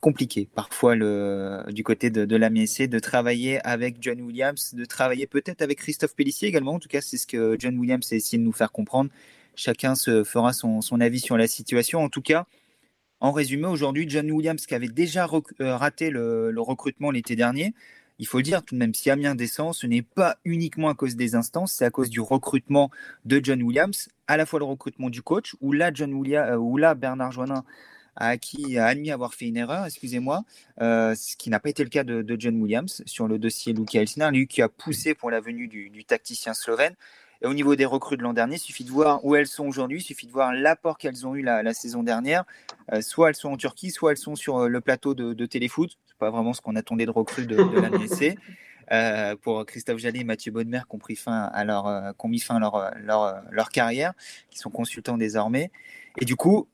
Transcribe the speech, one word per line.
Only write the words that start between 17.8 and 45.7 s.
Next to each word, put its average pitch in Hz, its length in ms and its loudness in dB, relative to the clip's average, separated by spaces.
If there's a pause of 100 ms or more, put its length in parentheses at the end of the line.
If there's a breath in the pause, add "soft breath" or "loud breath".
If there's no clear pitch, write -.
il 113 80 -6
faut 127 100 0
le 131 60 2
dire 170 180 2
tout - 140 -8
de - 20 -2
même, 113 160 0
si - 160 0
Amiens 143 240 2
descend, 139 400 -2
ce - 140 -6
n'est 120 140 4
pas - 420 2
uniquement 165 460 0
à 143 40 0
cause 123 220 -2
des 120 180 0
instances, 160 380 0
c'est - 120 0
à 120 60 4
cause 127 180 0
du 113 120 -4
recrutement 139 720 2 (320 loud breath)
de 135 180 4
John 127 220 0
Williams, 151 440 0 (200)
à 151 80 4
la 156 100 2
fois 156 140 -2
le 143 40 -2
recrutement 135 460 -6
du 120 120 -10
coach, - 380 -2
où 139 120 0
là, 165 200 2
John 139 220 -4
Williams, 135 380 0
euh, 120 40 2
où 117 200 0
là, 156 180 8
Bernard 127 380 -4
Joannin 131 320 -4 (540 loud breath)
a 113 100 0
acquis, 127 500 -2
a 113 80 6
admis 147 240 2
avoir 123 220 -4
fait - 140 -10
une 117 100 -2
erreur, 143 300 -4
excusez-moi, 131 580 -4 (380 soft breath)
euh, 113 320 4
ce - 220 -10
qui - 140 -10
n'a 107 100 2
pas 147 100 -4
été 147 120 -2
le 131 60 0
cas 139 160 0
de, 117 160 -2
de 113 180 -4
John 113 220 0
Williams 104 460 -2
sur - 200 -4
le 110 120 0
dossier 113 340 -2
Luka 110 300 2
Elsner, 151 300 0
lui 131 140 4
qui - 140 -2
a 113 80 6
poussé 151 460 -4
pour 120 160 -6
la 113 100 2
venue 117 280 -8
du, 104 200 -14
du 107 160 -20
tacticien - 480 -2
slovène. 127 420 0 (460 loud breath)
Et 117 60 -2
au 135 80 0
niveau 143 220 4
des 135 80 4
recrues 135 320 -2
de 120 60 -6
l'an 120 100 -2
dernier, 117 240 2
il - 20 -8
suffit - 240 -12
de 123 80 -12
voir 143 340 4
où 143 120 6
elles 147 100 6
sont - 180 -8
aujourd'hui, 135 360 -4
il - 20 -10
suffit - 240 -14
de 120 60 -20
voir 127 200 2
l'apport 147 460 2
qu'elles 127 260 -6
ont 131 120 -4
eu 139 60 -4
la, 117 200 2
la 113 100 0
saison 120 300 -6
dernière. 127 420 2 (480 loud breath)
Euh, 107 80 2
soit 165 280 4
elles 151 80 2
sont 143 140 -6
en 135 60 -4
Turquie, 135 340 -6
soit 160 200 2
elles 143 80 2
sont 147 160 -8
sur, 143 220 -2
euh, 120 120 4
le 120 120 0
plateau 131 340 0
de, 120 180 -4
de 117 140 -4
Téléfoot. 127 580 -2